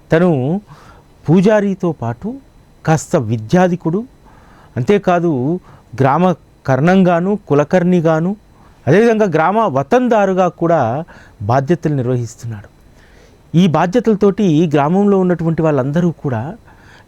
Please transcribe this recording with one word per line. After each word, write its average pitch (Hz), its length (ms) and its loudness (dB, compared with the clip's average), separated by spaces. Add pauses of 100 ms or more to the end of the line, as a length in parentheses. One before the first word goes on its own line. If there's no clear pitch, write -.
(140)
తను 165 480 0 (680)
పూజారితో 196 640 2
పాటు 120 420 -8 (520)
కాస్త 160 300 -2
విద్యాధికుడు, 165 880 -2 (720)
అంతేకాదు 170 840 0 (400)
గ్రామ 151 360 2 (320)
కర్ణంగాను 180 800 2
కులకర్ణిగాను 165 880 0 (520)
అదేవిధంగా 220 380 4
గ్రామ 170 340 0
వతందారుగా 196 880 0
కూడా 160 560 -2 (380)
బాధ్యతలు 139 520 -2
నిర్వహిస్తున్నాడు. 120 760 -6 (880)
ఈ 185 100 4
బాధ్యతలతోటి 185 1080 0
గ్రామంలో 190 460 2
ఉన్నటువంటి 165 420 -2
వాళ్ళందరూ 156 500 0
కూడా 135 420 -8 (540)